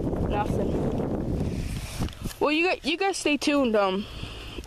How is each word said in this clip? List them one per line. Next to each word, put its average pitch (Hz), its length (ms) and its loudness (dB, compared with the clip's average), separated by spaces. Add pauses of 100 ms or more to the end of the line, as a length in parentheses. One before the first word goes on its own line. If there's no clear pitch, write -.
(300)
Nothing. - 1300 0 (800)
Well, 269 120 2
you 320 160 4
guys, 349 160 0
you 311 140 0
guys 381 200 0
stay 294 200 2
tuned. 277 380 4
Um, 196 300 2 (600)